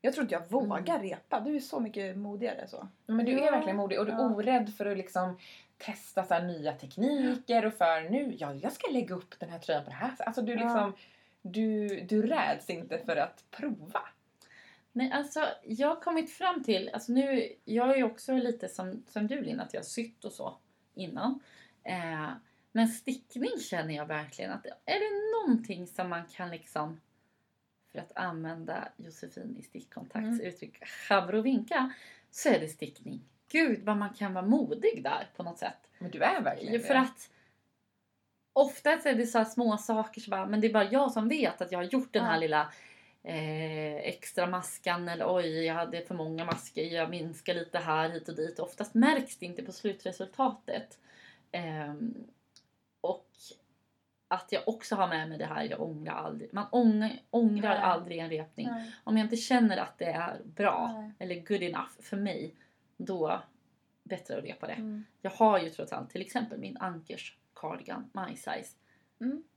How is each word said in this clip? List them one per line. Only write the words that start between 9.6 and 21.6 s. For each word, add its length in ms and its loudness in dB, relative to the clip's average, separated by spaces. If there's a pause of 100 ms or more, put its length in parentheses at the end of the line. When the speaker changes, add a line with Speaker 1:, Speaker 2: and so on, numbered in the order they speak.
Speaker 3:
på 60 -14
det 60 -12
här 140 -4
sättet. 160 -6
Alltså 160 -2
du 100 0
Speaker 1:
Ja. 60 0
Speaker 3:
liksom, 360 2 (480)
du, 580 0
du 260 2
räds 440 0
inte 280 -4
för 180 -2
att 340 -2
prova. 500 -6 (920)
Speaker 2:
Nej, 200 0
alltså 320 0 (200)
jag 240 2
har 120 2
kommit 320 0
fram 320 0
till, 280 2
alltså 200 -4
nu, 360 4 (160)
jag 260 4
är 60 8
ju 80 4
också 280 -2
lite 360 0
som, 400 -8
som 180 -2
du 160 -2
Linn, 180 -4
att 140 -10
jag 60 -2
har 40 -10
sytt 400 -8
och 80 -8
så 240 -8 (380)
innan. 460 -4 (440)